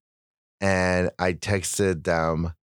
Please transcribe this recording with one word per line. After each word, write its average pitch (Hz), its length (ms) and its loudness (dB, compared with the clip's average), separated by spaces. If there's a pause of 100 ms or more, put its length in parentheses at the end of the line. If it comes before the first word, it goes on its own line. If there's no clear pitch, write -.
(600)
and 90 580 2
I 90 160 0
texted 92 720 -2
them, 82 500 0 (100)